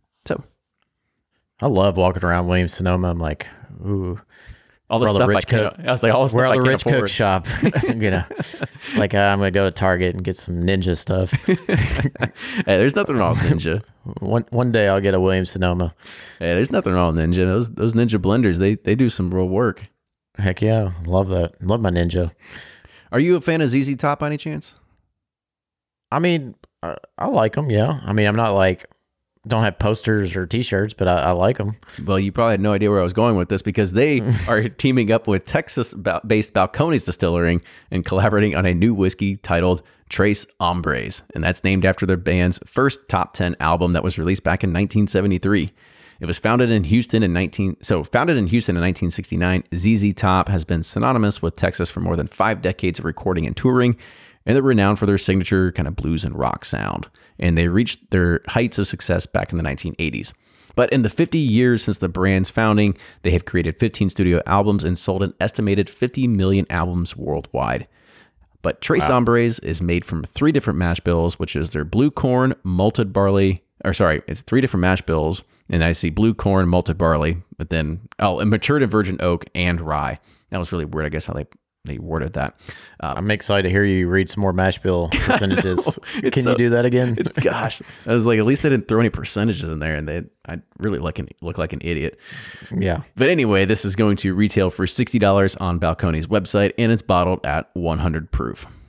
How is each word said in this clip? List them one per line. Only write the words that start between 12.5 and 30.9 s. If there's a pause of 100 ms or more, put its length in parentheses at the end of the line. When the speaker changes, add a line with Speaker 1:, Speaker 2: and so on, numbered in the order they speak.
Speaker 1:
Hey,
there's
nothing
wrong
with
ninja. (200)
Speaker 2:
<laughs>
One,
one
day
I'll
get
a
Williams
Sonoma. (460)
Speaker 1:
Hey,
there's
nothing
wrong
with
ninja.
Those,
those
ninja
blenders,
they,
they
do
some
real
work. (540)
Speaker 2:
Heck
yeah. (120)
Love
that.
Love
my
ninja. (800)
Speaker 1:
Are
you
a
fan
of
Z
Z
Top
by
any
chance? (1400)
Speaker 2:
I
mean, (260)
I, (220)
I
like
'em,
yeah.
I
mean,
I'm
not
like, (600)
don't
have
posters
or
T-shirts,